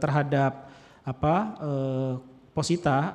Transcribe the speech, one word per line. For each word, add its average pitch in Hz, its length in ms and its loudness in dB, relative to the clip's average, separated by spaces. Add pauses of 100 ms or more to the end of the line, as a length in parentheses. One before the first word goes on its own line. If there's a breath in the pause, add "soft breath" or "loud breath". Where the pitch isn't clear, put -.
terhadap 139 640 2 (400 loud breath)
apa, 151 280 0 (260)
eh, 135 520 -2 (380)
Posita 156 640 0